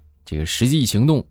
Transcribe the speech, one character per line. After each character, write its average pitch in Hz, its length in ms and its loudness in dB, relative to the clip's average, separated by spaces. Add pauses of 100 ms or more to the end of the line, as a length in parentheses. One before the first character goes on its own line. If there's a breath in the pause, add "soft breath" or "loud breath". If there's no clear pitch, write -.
(240)
这 - 120 -8
个 78 100 -4
实 117 220 0
际 147 180 2
行 110 200 0
动 151 240 0